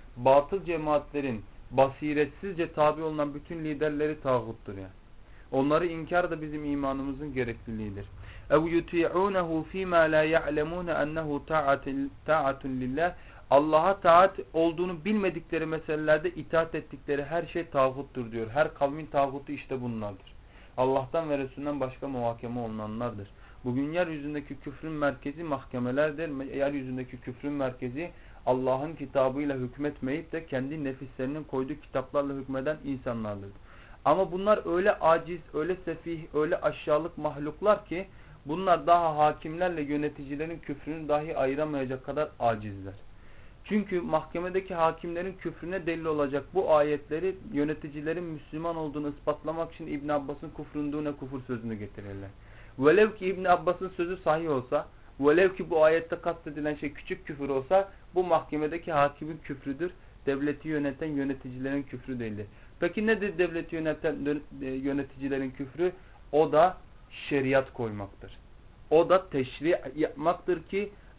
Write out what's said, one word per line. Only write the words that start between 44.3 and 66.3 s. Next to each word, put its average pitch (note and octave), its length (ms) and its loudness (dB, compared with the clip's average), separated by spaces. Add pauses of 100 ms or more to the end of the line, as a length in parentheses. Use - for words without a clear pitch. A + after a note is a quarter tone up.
hakimlerin E3+ 580 0
küfrüne F3 540 -6
delil E3 180 -2
olacak D3 400 0 (100)
bu D#3+ 200 4
ayetleri D3+ 600 2 (160)
yöneticilerin D3+ 720 -2
Müslüman E3 520 -6
olduğunu D3 320 -4
ispatlamak D#3 680 -4
için E3 120 -12
İbn D3 220 -6
Abbas'ın D3 420 -2
"kufrun D3 420 -6
dune D3 200 -2
kufur" C3+ 280 -8
sözünü A#2 340 -6
getirirler. G2 540 -10 (500)
Velev F3+ 380 6
ki F#3 100 -4
İbn F#3 180 -2
Abbas'ın F3 440 4
sözü F3+ 280 -2
sahih E3 340 0
olsa, C#3+ 380 0 (320)
velev F3 340 8
ki E3+ 160 -6
bu D#3 140 6
ayette E3 320 4
kastedilen D3+ 580 -4
şey D3 180 -6
küçük - 340 -10
küfür C#3 220 -6
olsa, D#3+ 440 2 (220)
bu F3+ 100 4
mahkemedeki D#3+ 680 0
hakimin D3+ 520 2
küfrüdür, C3+ 460 -6 (360)
devleti C#3 420 -2
yöneten D3 380 -2
yöneticilerin C3+ 760 -4
küfrü B2+ 380 -8
değildir. G#2 260 -6 (340)
Peki F3 260 0
nedir G3+ 320 2
devleti E3 380 0
yöneten, D3 640 -2 (220)
e, C3+ 40 -6
yöneticilerin C3+ 840 -4
küfrü? D3 420 -2 (400)